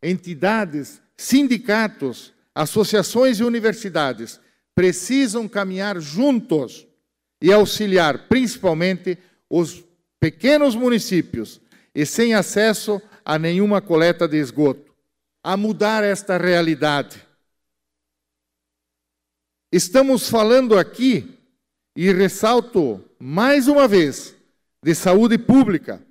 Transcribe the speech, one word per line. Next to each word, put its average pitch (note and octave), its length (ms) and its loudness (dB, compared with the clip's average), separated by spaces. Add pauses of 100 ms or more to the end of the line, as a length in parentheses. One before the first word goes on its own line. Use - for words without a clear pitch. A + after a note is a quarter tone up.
entidades, F3 1000 -4 (140)
sindicatos, A3 1160 -2 (220)
associações G#3 880 0
e - 20 0
universidades G3 960 -4 (360)
precisam A3 760 0
caminhar G3 520 -6
juntos D#3+ 880 -2 (560)
e E3+ 100 4
auxiliar, F#3 760 0
principalmente, F#3 920 -2 (320)
os E3+ 320 -2 (380)
pequenos C4+ 560 0
municípios F#3+ 840 -4 (340)
e D3 120 -2
sem A#3 280 0
acesso G#3 680 -2 (220)
a D#3 140 -4
nenhuma F#3 420 0
coleta E3+ 480 0
de D3+ 80 -2
esgoto, C#3 580 -2 (480)
a F#3 140 -4
mudar G#3 480 -2
esta F#3+ 340 -2
realidade. D#3+ 880 -2 (2500)
Estamos C4 580 0
falando A3+ 480 4
aqui, G#3 560 -2 (600)
e F3 180 2
ressalto F#3+ 920 0 (140)
mais A#3 480 0
uma C#4+ 220 4
vez, E3 460 0 (480)
de D#3 120 0
saúde G#3 420 2
pública G#3 640 2 (100)